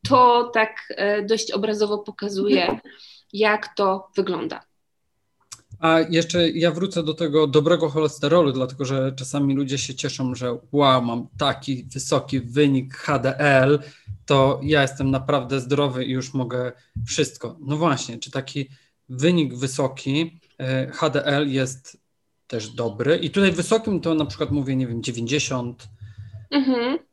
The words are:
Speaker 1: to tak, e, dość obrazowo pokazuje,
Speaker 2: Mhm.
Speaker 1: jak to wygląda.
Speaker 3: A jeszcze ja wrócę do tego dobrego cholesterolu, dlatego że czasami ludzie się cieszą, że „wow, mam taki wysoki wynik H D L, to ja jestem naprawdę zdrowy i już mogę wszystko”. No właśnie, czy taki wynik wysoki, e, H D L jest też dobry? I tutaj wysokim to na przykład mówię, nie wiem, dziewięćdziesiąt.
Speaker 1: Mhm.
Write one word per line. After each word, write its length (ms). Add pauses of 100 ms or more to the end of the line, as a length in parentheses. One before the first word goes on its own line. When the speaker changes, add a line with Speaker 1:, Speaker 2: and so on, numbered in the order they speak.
Speaker 1:
to 460
tak, 200 (160)
e, 320
dość 280
obrazowo 480
pokazuje, 640
Speaker 2:
Mhm. 180 (520)
Speaker 1:
jak 420
to 420
wygląda. 440 (1200)
Speaker 3:
A 180 (120)
jeszcze 400
ja 200
wrócę 320
do 120
tego 320
dobrego 420
cholesterolu, 640
dlatego 320
że 280
czasami 420
ludzie 240
się 160
cieszą, 400
że 240 (140)
„wow, 300
mam 260 (100)
taki 460 (100)
wysoki 460
wynik 540
H 240
D 200
L, 400 (480)
to 360
ja 200
jestem 280
naprawdę 500
zdrowy 440
i 60
już 240
mogę 380 (340)
wszystko”. 540
No 160
właśnie, 420
czy 120
taki 380 (400)
wynik 460
wysoki, 840 (200)
e, 260
H 240
D 140
L 280
jest 440 (500)
też 220
dobry? 480
I 140
tutaj 220
wysokim 480
to 140
na 120
przykład 240
mówię, 260
nie 100
wiem, 160
dziewięćdziesiąt. 840 (680)
Speaker 1:
Mhm. 480 (140)